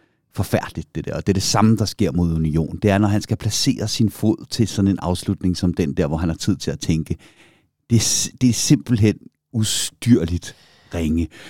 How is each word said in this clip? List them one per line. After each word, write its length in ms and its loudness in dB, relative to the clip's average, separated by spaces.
forfærdeligt, 600 -4
det 100 -6
der. 100 -8
Og 120 -8
det 40 4
er 20 2
det 100 -2
samme, 340 4
der 80 0
sker 260 -2
mod 220 0
Union. 480 0
Det 100 4
er, 60 4
når 100 4
han 140 0
skal 160 -4
placere 500 -2
sin 220 0
fod 400 -2
til 180 0
sådan 240 2
en 100 0
afslutning 560 -2
som 160 0
den 200 -2
der, 140 0
hvor 100 -2
han 120 -2
har 60 -2
tid 200 -2
til 160 -4
at 80 -6
tænke. 360 -2
Det 60 4
er 40 4
s-, 300 -2
det 80 4
er 40 2
simpelthen 600 2
ustyrligt 1040 0
ringe. 340 -2